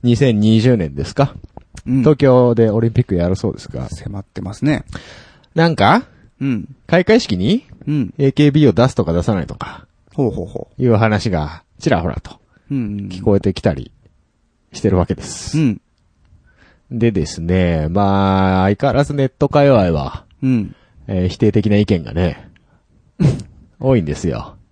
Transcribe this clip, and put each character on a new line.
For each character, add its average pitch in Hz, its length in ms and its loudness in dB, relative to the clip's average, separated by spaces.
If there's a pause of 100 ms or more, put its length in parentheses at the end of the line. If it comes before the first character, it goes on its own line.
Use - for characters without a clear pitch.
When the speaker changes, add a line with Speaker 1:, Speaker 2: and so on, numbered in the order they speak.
Speaker 1:
二 120 120 4
千 113 240 2
二 110 220 4
十 123 160 4
年 78 160 -4
で 69 120 -6
す - 100 -12
か？ 139 180 0 (540)
Speaker 2:
う 117 40 -4
ん。 135 80 0
Speaker 1:
東 135 180 4
京 127 380 4
で 113 140 4
オ 107 120 0
リ 117 80 2
ン - 20 -4
ピ 120 100 0
ッ - 40 0
ク 98 100 -2
や 85 140 0
る 95 60 0
そ 101 140 -4
う - 40 -6
で - 60 -12
す - 80 -20
が。 64 220 -10
Speaker 2:
迫 - 300 -12
っ 101 40 -16
て - 180 -16
ま 95 120 -10
す - 120 -8
ね。 - 180 0 (720)
Speaker 1:
な 165 140 4
ん 156 60 -2
か？ 147 280 4 (360)
Speaker 2:
う 135 60 -6
ん。 120 220 -4 (180)
Speaker 1:
開 180 200 2
会 - 140 4
式 - 160 -4
に？ 135 300 -2 (220)
Speaker 2:
う 139 40 -6
ん。 139 280 -6
Speaker 1:
エ 139 80 2
ー 135 40 2
ケ 147 180 4
ー - 20 0
ビ 151 100 4
ー 139 80 6
を 92 40 2
出 120 160 2
す - 60 -8
と - 100 -2
か 82 80 -4
出 90 100 0
さ 113 100 -2
な 92 80 -2
い 69 60 -8
と - 80 -12
か。 - 320 -16 (260)
Speaker 2:
ほ 135 140 -2
う 101 40 -2
ほ 92 120 -8
う - 20 -10
ほ - 220 -14 (100)
う。 127 60 -4
Speaker 1:
い 127 40 2
う 113 100 4
話 107 340 0
が 78 320 -6 (160)
ち - 100 -2
ら 90 120 2
ほ 87 60 -4
ら - 140 -6
と。 - 180 -20 (300)
Speaker 2:
う 143 60 -6
ん - 20 -4
う 127 40 -4
ん - 20 -4
う 107 40 -6 (180)
ん。 - 20 -12
Speaker 1:
聞 92 160 -12
こ 104 120 2
え 98 40 2
て 95 160 -2
き - 60 -14
た 87 120 0
り - 180 -10 (800)
し - 100 -16
て 107 100 0
る 92 60 2
わ 87 100 2
け 90 80 -4
で - 80 -16
す。 - 340 -10
Speaker 2:
う 160 40 0
ん。 120 200 -2 (1080)
Speaker 1:
で 117 200 0
で 90 140 -2
す - 160 -12
ね、 85 480 0
ま 95 760 2
あ、 - 20 2
相 101 140 2
変 139 100 0
わ 120 40 -2
ら 139 120 2
ず 147 80 -8
ネ 143 120 0
ッ 127 40 -2
ト - 180 -2
界 143 200 2
隈 104 240 4
は、 69 340 -6 (180)
Speaker 2:
う 131 40 -2
ん。 110 280 -4 (320)
Speaker 1:
え 92 180 -2
ー、 - 40 0
否 - 80 -10
定 110 140 2
的 107 180 0
な 104 80 4
意 104 80 4
見 87 180 0
が - 100 -14
ね、 85 360 -4 (680)
<laughs> - 640 -4
多 131 160 2
い 107 60 2
ん 80 40 -4
で 73 80 -6
す - 140 -6
よ。 60 300 -8 (140)